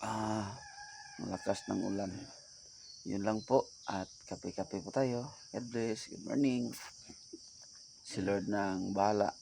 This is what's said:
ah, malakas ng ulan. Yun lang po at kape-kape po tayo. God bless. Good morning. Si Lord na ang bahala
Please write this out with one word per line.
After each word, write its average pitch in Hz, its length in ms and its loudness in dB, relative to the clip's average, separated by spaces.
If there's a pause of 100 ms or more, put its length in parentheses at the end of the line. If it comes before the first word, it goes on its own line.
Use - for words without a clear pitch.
ah, 110 400 2 (720)
malakas 98 480 0
ng 98 160 0
ulan. 98 320 -2 (960)
Yun 101 160 0
lang 110 160 2
po 131 240 6 (240)
at 95 160 0 (240)
kape-kape 92 560 -4
po 98 80 -8
tayo. 127 320 4 (240)
God 123 240 -4
bless. 113 400 -2
Good 90 160 -10
morning. 123 400 4 (1400)
Si - 160 -4
Lord 95 240 4
na 101 320 2
ang 95 160 -2
bahala 101 480 6